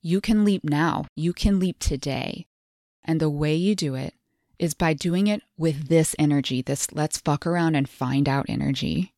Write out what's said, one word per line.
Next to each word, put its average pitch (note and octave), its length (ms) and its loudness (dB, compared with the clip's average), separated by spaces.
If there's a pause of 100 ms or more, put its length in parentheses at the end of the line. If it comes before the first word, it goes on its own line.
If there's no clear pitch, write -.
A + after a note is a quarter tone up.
You F3 180 0
can G#3+ 240 2
leap G3+ 200 2
now. D#3 420 0 (100)
You E3 160 -2
can G3 260 2
leap F3+ 200 0
today. C3+ 680 -4 (580)
And D#3+ 160 0
the D#3 100 2
way D3+ 240 0
you F#3 200 2
do D3 200 -4
it C3 200 -8 (440)
is E3 160 -2
by E3 200 2
doing F3+ 320 0
it G#3 160 0 (160)
with D#3 300 -2
this D#3+ 300 4
energy, C#3+ 440 0
this - 300 -4
"let's D3+ 260 -4
fuck D3+ 280 -2
around E3 280 0
and C#3 140 0
find C3+ 400 0
out" C3+ 200 0
energy C#3+ 680 -2